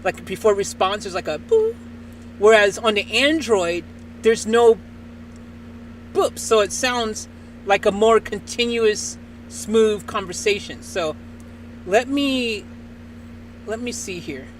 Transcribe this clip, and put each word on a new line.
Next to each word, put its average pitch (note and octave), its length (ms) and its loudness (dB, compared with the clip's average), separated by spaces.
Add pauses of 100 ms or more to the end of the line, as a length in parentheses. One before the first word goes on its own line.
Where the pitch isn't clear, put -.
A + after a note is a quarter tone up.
like, F3+ 220 -4
before F#3+ 280 2
it G3+ 40 2
responds, G3+ 480 -2
there's F#3 100 -8
like F#3 120 -4
a D#3 120 -4
boo. A4 360 2 (640)
Whereas G#3 380 6
on A3 180 0
the G3+ 160 -4
Android, A3 720 0 (380)
there's A3+ 260 2
no A3+ 320 6 (1300)
boop, - 260 0
so A3+ 220 2
it G3 100 2
sounds A#3+ 560 -2 (380)
like G3 200 2
a G#3+ 60 4
more G#3+ 280 6
continuous, A3+ 1000 -2 (300)
smooth G#3+ 600 0
conversation. G3 760 -4
So D#3+ 340 -4 (680)
let A3 220 2
me, C4 560 -2 (1040)
let G#3+ 120 -8
me A#3+ 120 -8
see F#3+ 280 -10
here. C3+ 280 -12 (120)